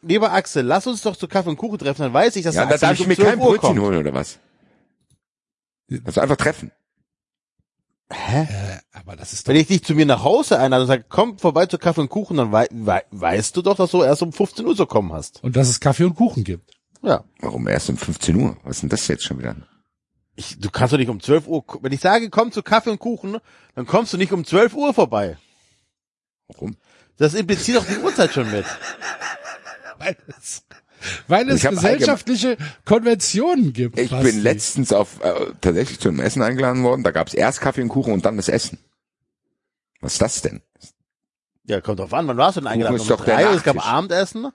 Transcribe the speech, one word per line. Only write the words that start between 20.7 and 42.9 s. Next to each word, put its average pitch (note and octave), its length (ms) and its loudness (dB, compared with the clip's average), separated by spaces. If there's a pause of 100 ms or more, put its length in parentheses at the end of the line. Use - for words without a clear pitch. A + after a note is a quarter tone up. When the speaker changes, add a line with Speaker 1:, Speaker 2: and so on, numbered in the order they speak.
Speaker 1:
kannst A#2+ 240 0
doch D3 40 4
nicht B2 120 0
um G#2 100 -8
zwölf D3 280 2
Uhr, D3+ 180 -4
ko-, - 160 -16
wenn C3+ 100 -4
ich C#3 80 -8
sage, G#3+ 300 2
„Komm A3+ 220 0
zu G3+ 100 -6
Kaffee A3 280 0
und G#3 80 -4
Kuchen“, A3 400 -8 (360)
dann B2+ 120 -8
kommst G#3+ 280 0
du - 20 -4
nicht F#3 160 0
um F3 140 -2
zwölf G#3+ 280 4
Uhr C#4+ 200 -2
vorbei. G#2 420 0 (1120)
Speaker 2:
Warum? - 280 -12 (420)
Speaker 1:
Das D3+ 160 4
impliziert G#3 420 0
doch G#3 100 2
die G3+ 120 -4
Uhrzeit A#3 340 2
schon A#2 180 -2
mit. G#2 140 -2 (680)
Speaker 3:
<laughs> - 680 -16
Weil E3+ 180 -6 (240)
es, - 220 -14 (640)
weil A3 240 2
es C4+ 60 4
Speaker 2:
Ich - 100 2
hab G3+ 80 2
Speaker 3:
gesellschaftliche A#3+ 800 2 (280)
Konventionen A3+ 880 2
gibt, A#2 260 -4
Speaker 2:
Ich - 120 0
Speaker 3:
Basti. C3 220 4
Speaker 2:
bin G#2+ 100 0
letztens A2+ 500 0
auf, G2+ 300 0
äh, F2+ 380 -2
tatsächlich F#2 380 0
zu - 100 0
einem D2+ 120 -2
Essen A2 200 0
eingeladen B2+ 440 0
worden, B2+ 180 2
da F#2 80 0
gab's E2 240 -2
erst - 260 0
Kaffee C3+ 220 -2
und A#2+ 60 -2
Kuchen B2 240 0
und F#2 120 0
dann G#2+ 120 2
das G2 120 -4
Essen. - 300 -2 (1200)
Was D2 140 -8
ist - 80 0
das A#2 200 -2
denn? G#1 200 -8 (1040)
Speaker 1:
Ja, G2 160 -4
kommt G#2 180 -6
drauf F#2+ 160 -8
an, D#3 140 -2
wann B2 80 -4
warst F3 200 2
du F3 40 -6
denn C#3 80 -8
Speaker 2:
Kuchen G#2+ 60 -4
Speaker 1:
eingeladen? A2+ 220 0